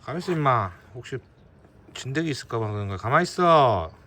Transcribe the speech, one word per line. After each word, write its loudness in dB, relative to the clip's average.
가만 -8
있어, -6
임마. 2
혹시 -12
진드기 -4
있을까봐 -6
그런 -6
거야. -6
가만 2
있어. 4